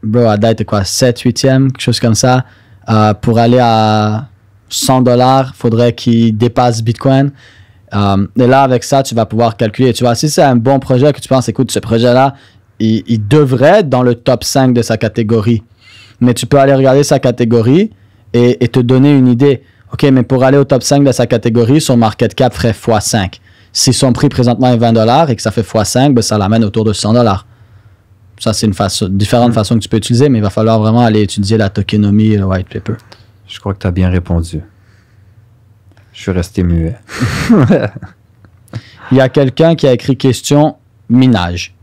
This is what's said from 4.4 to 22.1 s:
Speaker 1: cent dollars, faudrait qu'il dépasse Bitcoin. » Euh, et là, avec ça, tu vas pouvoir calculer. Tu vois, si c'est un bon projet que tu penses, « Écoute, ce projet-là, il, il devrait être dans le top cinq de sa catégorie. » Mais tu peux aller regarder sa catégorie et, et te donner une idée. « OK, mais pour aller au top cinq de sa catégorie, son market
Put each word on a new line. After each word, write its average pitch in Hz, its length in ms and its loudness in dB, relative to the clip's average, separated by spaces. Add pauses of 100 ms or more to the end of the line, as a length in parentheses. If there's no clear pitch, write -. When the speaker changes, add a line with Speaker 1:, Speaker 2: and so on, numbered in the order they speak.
Speaker 1:
cent 131 320 -2
dollars, 127 540 2
faudrait 117 380 0
qu'il 117 440 0
dépasse 120 460 0
Bitcoin. » 135 480 0 (640)
Euh, 101 340 0 (100)
et 123 100 4
là, 135 160 4
avec 127 200 0
ça, 135 200 0
tu 123 120 -6
vas 113 100 0
pouvoir 113 320 -2
calculer. 120 360 0
Tu 127 100 -4
vois, 120 120 0
si 156 140 -4
c'est 165 140 0
un 135 140 2
bon 131 220 0
projet 135 340 0
que - 80 -8
tu - 80 -18
penses, « 131 200 0
Écoute, - 220 -4
ce - 80 -4
projet-là, 123 560 0 (440)
il, 110 280 -2
il 110 200 -4
devrait 143 520 2
être 165 100 -2
dans 127 140 0
le 123 120 2
top 120 280 -4
cinq 131 300 0
de 120 80 2
sa 113 160 -2
catégorie. » 110 640 -2 (560)
Mais 123 140 2
tu 120 120 -6
peux 139 140 2
aller 135 140 4
regarder 135 300 2
sa 139 160 0
catégorie 120 720 0 (420)
et, 123 300 2
et 123 40 -2
te 131 120 0
donner 127 380 2
une 127 100 4
idée. « 123 360 2 (300)
OK, - 100 -4
mais 131 200 2
pour 131 200 0
aller 135 140 4
au 139 80 2
top 131 180 0
cinq 143 200 2
de 139 80 2
sa 120 140 0
catégorie, 117 560 0
son 123 160 0
market 113 380 -2